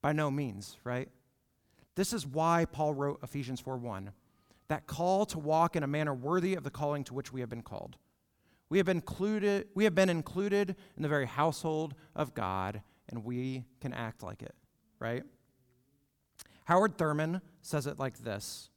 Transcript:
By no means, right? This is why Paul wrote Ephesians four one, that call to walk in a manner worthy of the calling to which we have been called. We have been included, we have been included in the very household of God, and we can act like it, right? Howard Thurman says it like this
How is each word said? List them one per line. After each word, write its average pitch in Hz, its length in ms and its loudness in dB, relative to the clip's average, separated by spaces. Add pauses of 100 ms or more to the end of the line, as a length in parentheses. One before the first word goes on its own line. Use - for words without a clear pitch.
By 143 120 2
no 151 180 2
means, 123 540 -4
right? 123 240 -4 (840)
This 190 180 0
is 180 140 -4
why 165 400 4
Paul 151 280 0
wrote 143 280 -2
Ephesians 131 360 -6
four 131 180 -6
one, 101 360 -8 (560)
that 151 180 -2
call 185 400 2
to 165 120 -8
walk 156 360 4
in 160 80 0
a 139 60 -2
manner 147 260 0
worthy 170 400 0
of 165 80 -6
the 139 80 -6
calling 147 340 -2
to 123 100 -14
which 135 180 -6
we 131 80 -6
have 123 80 -6
been 113 140 -8
called. - 340 -10 (720)
We 170 100 4
have 185 80 4
been 180 120 4
included, 202 760 0
we 202 100 4
have 202 120 6
been 190 140 6
included 190 680 0 (200)
in - 60 -2
the 151 60 2
very 143 180 2
household 156 680 0 (200)
of 147 200 -4
God, 95 480 -2 (260)
and 117 160 -8
we 127 400 -4 (160)
can 127 120 -6
act 117 300 -8
like - 200 -10
it, - 120 -14 (460)
right? 120 240 -2 (1400)
Howard 185 300 6
Thurman 160 440 2 (220)
says 147 260 -2
it 139 100 -8
like 131 200 -4
this 107 580 -8